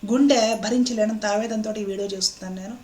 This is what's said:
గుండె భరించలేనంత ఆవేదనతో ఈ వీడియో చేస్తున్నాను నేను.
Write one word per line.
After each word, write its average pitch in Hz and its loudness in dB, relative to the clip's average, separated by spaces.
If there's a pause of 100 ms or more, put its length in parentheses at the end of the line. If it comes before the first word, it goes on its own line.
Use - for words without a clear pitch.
(100)
గుండె 247 6
భరించలేనంత 220 0
ఆవేదనతో 214 -2
ఈ 208 -4
వీడియో 196 -4
చేస్తున్నాను 185 -6
నేను. 220 -12